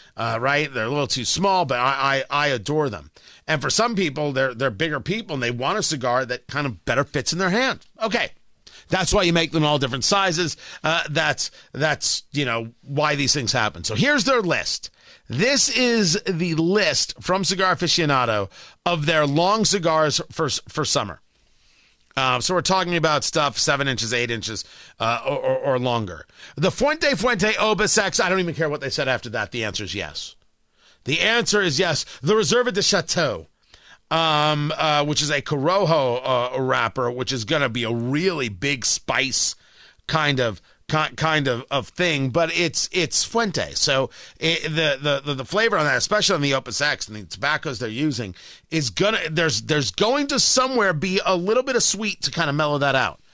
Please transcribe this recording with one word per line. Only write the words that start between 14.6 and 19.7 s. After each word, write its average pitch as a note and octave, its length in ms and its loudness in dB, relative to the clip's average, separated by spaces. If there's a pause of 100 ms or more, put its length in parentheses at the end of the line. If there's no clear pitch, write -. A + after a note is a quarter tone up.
This A#3 460 2
is A3+ 520 2
the F3 300 -2
list E3+ 680 2
from F#3 200 0
Cigar F#3 320 0
Aficionado C3 760 2 (340)
of E3+ 220 0
their D#3 200 4
long F3+ 380 2
cigars D#3+ 560 2 (100)